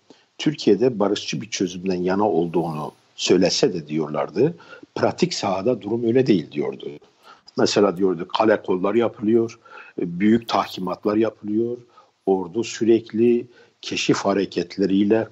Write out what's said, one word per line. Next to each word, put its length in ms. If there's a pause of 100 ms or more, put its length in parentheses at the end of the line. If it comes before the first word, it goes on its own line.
(380)
Türkiye'de 640
barışçı 420
bir 80
çözümden 540
yana 260
olduğunu 640 (240)
söylese 580
de 140
diyorlardı, 680 (400)
pratik 380
sahada 480
durum 220
öyle 240
değil 240
diyordu. 380 (680)
Mesela 400
diyordu, 300 (100)
kale 240
kolları 360
yapılıyor, 640 (420)
e, 180
büyük 280
tahkimatlar 680
yapılıyor, 640 (480)
ordu 380
sürekli 840 (360)
keşif 360
hareketleriyle 1160